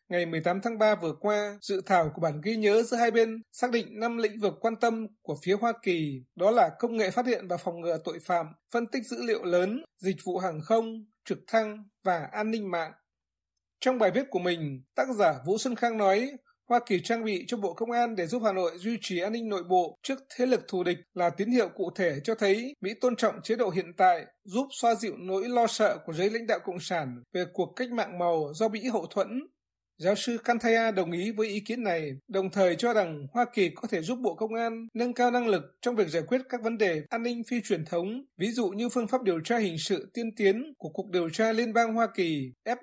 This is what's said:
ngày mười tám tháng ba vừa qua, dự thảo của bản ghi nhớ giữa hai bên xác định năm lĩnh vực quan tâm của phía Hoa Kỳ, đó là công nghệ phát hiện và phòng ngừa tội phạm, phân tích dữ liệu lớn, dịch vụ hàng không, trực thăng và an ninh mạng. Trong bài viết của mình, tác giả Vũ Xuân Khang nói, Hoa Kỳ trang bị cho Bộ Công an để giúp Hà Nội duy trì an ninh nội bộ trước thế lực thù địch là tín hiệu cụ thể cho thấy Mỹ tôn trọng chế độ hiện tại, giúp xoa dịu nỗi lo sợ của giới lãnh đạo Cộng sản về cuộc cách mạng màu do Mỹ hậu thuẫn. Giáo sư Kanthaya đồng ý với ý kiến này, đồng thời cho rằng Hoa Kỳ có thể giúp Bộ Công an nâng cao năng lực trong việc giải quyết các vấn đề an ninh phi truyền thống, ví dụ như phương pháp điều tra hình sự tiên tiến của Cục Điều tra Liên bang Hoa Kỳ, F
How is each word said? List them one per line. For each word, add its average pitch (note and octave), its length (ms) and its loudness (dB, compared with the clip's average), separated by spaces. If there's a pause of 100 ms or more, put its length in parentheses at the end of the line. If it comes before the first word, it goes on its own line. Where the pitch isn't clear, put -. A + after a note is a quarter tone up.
ngày F3 160 0
mười D#3+ 160 -2
tám F3+ 220 0
tháng A3+ 140 -4
ba G#3+ 180 6
vừa E3 240 -2
qua, G#3 420 0
dự F#3+ 240 -2
thảo E3+ 300 4
của E3+ 60 -10
bản D3+ 220 0
ghi G#3+ 120 -2
nhớ G#3+ 280 4
giữa A#3 140 -2
hai A#3 140 4
bên A3+ 300 2 (100)
xác B3 200 0
định A3 280 -2
năm A#3 180 -2
lĩnh A3 220 0
vực G3+ 220 2
quan A3+ 140 2
tâm A3+ 320 0 (140)
của D#3 220 -6
phía F3+ 100 2
Hoa A3 200 0 (100)
Kỳ, D#3 400 -2 (120)
đó F#3 160 4
là A#3 180 6 (100)
công A#3 180 -2
nghệ G3 140 0
phát A#3+ 140 0
hiện A3+ 220 -2
và F3 100 -2
phòng E3+ 240 -6
ngừa E3 220 0
tội E3+ 220 -6
phạm, E3+ 200 0 (280)
phân A#3 140 -2
tích B3+ 200 -6
dữ A#3+ 160 -6
liệu A#3 200 0
lớn, F#3 400 0 (180)
dịch F#3+ 240 -2
vụ F3+ 120 -2
hàng F3 240 -4
không, A3+ 440 0 (200)
trực - 220 -4
thăng G#3+ 360 -2 (200)
và E3+ 280 0
an G#3+ 200 -2
ninh G#3 200 -6
mạng. E3 200 -2 (880)
Trong B3+ 200 2
bài G3+ 120 4
viết C4 180 0
của G3+ 100 -2
mình, D#3+ 440 -2 (120)
tác C4 120 2 (120)
giả E3+ 140 6 (120)
Vũ F#3+ 120 2
Xuân A#3+ 180 -2
Khang A#3 220 0
nói, G#3 340 4 (380)
Hoa A#3+ 160 4
Kỳ F#3 180 2
trang A3+ 200 0
bị G#3 240 -2
cho A#3+ 100 -4
Bộ G3 160 4
Công A3+ 180 -4
an A#3 240 2
để F3 120 0
giúp A#3 180 -2
Hà G#3 60 6
Nội F#3 260 0
duy A3 240 -2
trì F3+ 180 -4
an G3 140 -2
ninh A#3 160 -4
nội F#3+ 140 -2
bộ F3+ 400 0
trước C4+ 160 -4 (160)
thế B3 100 0
lực B3+ 220 -2
thù F3+ 160 -2
địch F3 140 0 (160)
là F3 160 2
tín G3+ 220 -2
hiệu A#3 240 4
cụ E3+ 200 -4
thể D#3+ 280 0
cho A3+ 120 -2
thấy A3 460 2
Mỹ G3+ 200 -4
tôn B3 140 4
trọng G3+ 280 0
chế A3 120 0
độ A3+ 140 0
hiện E3+ 280 -4
tại, F3+ 280 4 (180)
giúp A#3 280 -2
xoa A#3 240 2
dịu G3+ 220 -4
nỗi F#3+ 320 -2
lo A#3+ 180 4
sợ G#3 380 2
của E3 80 -8
giới F3+ 160 0
lãnh A3+ 180 -4
đạo G#3+ 180 0
Cộng F3+ 140 -6
sản C3+ 440 -6 (100)
về F3+ 200 -2
cuộc F3 220 -2
cách A#3+ 160 -6
mạng G3+ 280 -4
màu D#3+ 340 0
do G#3+ 140 2
Mỹ A3 200 -4
hậu A3 180 0
thuẫn. G3+ 360 -2 (560)
Giáo F#3 180 2
sư A#3 280 -2
Kanthaya A3+ 480 2
đồng F#3 200 0
ý F3+ 200 -2
với G#3+ 160 -2
ý G#3 200 -4
kiến A#3+ 160 -6
này, E3 280 -2 (160)
đồng F#3+ 240 -2
thời F#3 240 4
cho A#3 180 0
rằng D#3+ 400 0
Hoa A#3+ 200 2
Kỳ F#3 220 2
có - 120 -12
thể F3+ 140 -2
giúp A#3 200 -4
Bộ G3 140 0
Công A3 180 -4
an A3+ 400 -4
nâng A#3+ 200 -2
cao B3 180 4
năng A#3+ 160 2
lực F#3 160 4 (180)
trong B3 140 0
việc G3+ 120 2
giải D#3+ 200 0
quyết B3+ 220 2
các A#3+ 120 -6
vấn A3+ 160 -2
đề F3+ 320 2
an A#3 140 -4
ninh A#3+ 240 -4
phi A#3+ 140 -2
truyền E3 240 -2
thống, F3 220 -2 (300)
ví G#3+ 140 -2
dụ A3+ 180 0
như G#3+ 200 -2
phương A#3 180 -2
pháp C4 140 0
điều F3 200 2
tra A#3 160 0
hình F#3 220 0
sự - 340 -4
tiên A3+ 220 -6
tiến A3 420 2
của - 120 -10
Cục - 200 -6
Điều E3 200 0
tra A3 220 2
Liên A3 220 0
bang A3+ 200 4
Hoa A3+ 220 2
Kỳ, D3+ 380 -2 (120)
F A#3 180 -2